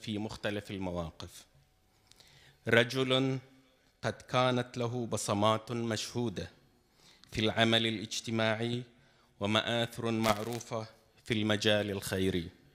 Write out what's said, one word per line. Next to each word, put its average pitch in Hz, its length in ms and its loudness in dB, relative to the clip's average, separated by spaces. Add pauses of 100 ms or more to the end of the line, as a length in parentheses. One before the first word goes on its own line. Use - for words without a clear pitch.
في 107 160 -4
مختلف 104 540 -6
المواقف، 87 720 -6 (1200)
رجل 127 720 4 (600)
قد 110 120 -2
كانت 127 640 0
له 120 280 -2
بصمات 110 680 2
مشهودة 113 800 -4 (800)
في 110 100 -4
العمل 113 460 4
الاجتماعي 113 960 -2 (560)
ومآثر 113 720 0
معروفة 110 760 -2 (360)
في - 100 -2
المجال 107 580 2
الخيري 95 580 -2 (260)